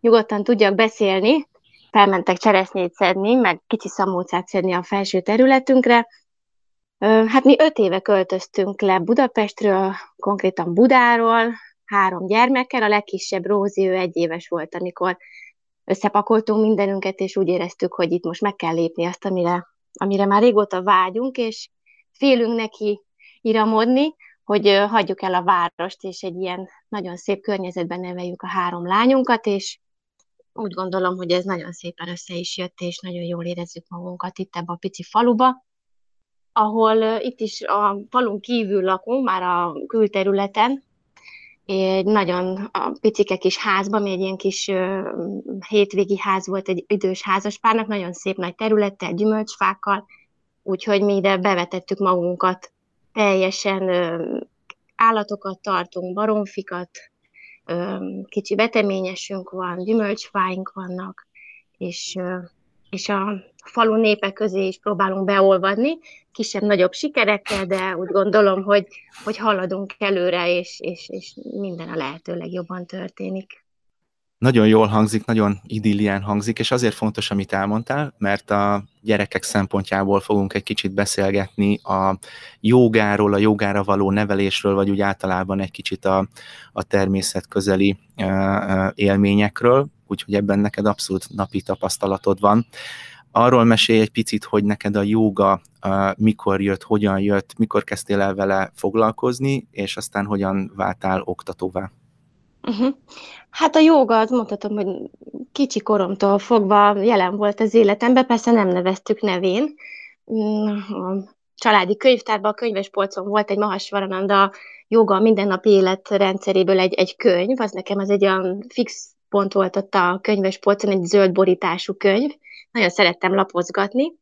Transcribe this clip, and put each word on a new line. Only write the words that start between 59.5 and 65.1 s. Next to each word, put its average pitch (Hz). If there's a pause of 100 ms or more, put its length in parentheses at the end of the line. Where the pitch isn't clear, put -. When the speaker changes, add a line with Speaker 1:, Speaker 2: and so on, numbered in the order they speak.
Speaker 1:
gyümölcsfáink 196
vannak, 185 (500)
és, -
ö, 185 (540)
és 190
a 196 (200)
falu 220
népe 208
közé 196
is 185
próbálunk 196